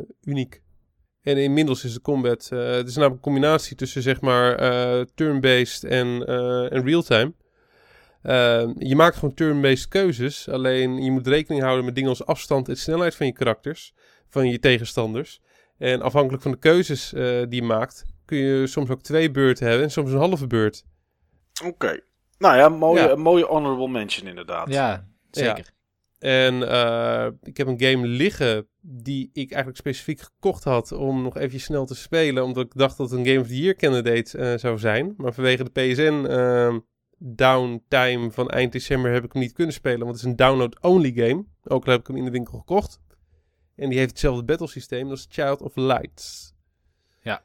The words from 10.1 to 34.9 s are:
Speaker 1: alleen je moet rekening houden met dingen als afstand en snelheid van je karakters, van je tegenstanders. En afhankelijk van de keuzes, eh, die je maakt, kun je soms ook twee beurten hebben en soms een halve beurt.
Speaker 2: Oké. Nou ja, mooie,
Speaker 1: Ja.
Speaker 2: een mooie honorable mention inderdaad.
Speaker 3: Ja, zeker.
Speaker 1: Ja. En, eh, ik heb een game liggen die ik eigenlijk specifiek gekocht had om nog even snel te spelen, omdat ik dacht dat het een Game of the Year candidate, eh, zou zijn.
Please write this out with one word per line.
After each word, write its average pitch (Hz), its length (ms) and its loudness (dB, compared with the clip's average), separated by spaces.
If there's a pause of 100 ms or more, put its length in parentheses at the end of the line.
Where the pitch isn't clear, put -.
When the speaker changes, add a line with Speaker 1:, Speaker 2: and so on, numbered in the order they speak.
Speaker 1:
alleen 131 540 -2
je 131 80 0
moet 127 160 0
rekening 147 360 0
houden 131 220 0
met 127 100 -6
dingen 135 160 0
als - 160 -4
afstand 139 420 -2
en 135 80 -6
snelheid 165 380 -2
van 147 120 -2
je 147 60 -2
karakters, - 640 -6 (340)
van 131 200 0
je 120 100 -2
tegenstanders. 117 840 -2 (380)
En 127 240 -2
afhankelijk 131 400 -2
van 139 100 -2
de 123 60 -8
keuzes, 160 540 2
eh, 131 100 -4 (260)
die 123 120 -4
je 120 60 -4
maakt, 113 380 -2 (200)
kun 151 140 -4
je 135 280 2
soms 131 240 -4
ook 131 120 -6
twee 160 280 0
beurten 131 360 2
hebben 120 180 2
en 151 80 -2
soms 143 200 -2
een 135 60 2
halve 156 280 0
beurt. 110 380 0 (840)
Speaker 2:
Oké. 98 340 -4 (380)
Nou 160 180 6
ja, 143 120 10
mooie, 160 340 4
Speaker 1:
Ja. - 80 4
Speaker 2:
een 143 100 2
mooie 170 240 4
honorable 135 440 -2
mention 107 400 -6
inderdaad. 87 440 -10
Speaker 3:
Ja, 110 340 -2 (240)
zeker. 120 260 -2
Speaker 1:
Ja. - 160 -18 (460)
En, 127 500 0
eh, 117 580 0 (160)
ik - 140 -18
heb 139 100 -2
een 127 140 -4
game 131 260 2
liggen 120 600 -2 (140)
die 131 520 -10
ik 131 180 -10
eigenlijk 131 260 -8
specifiek - 440 -8
gekocht - 440 -6
had 120 280 -2
om 135 300 -4
nog 127 140 -8
even 135 240 -6
snel 139 260 -4
te 131 80 -12
spelen, 143 500 0
omdat 127 200 -4
ik 117 100 -10
dacht 131 220 2
dat 131 140 -6
het 127 80 -4
een 123 80 -2
Game 131 140 4
of 123 60 -2
the 123 140 -6
Year 185 140 2
candidate, 120 640 0
eh, 120 200 -2
zou 113 200 -4
zijn. 117 380 -2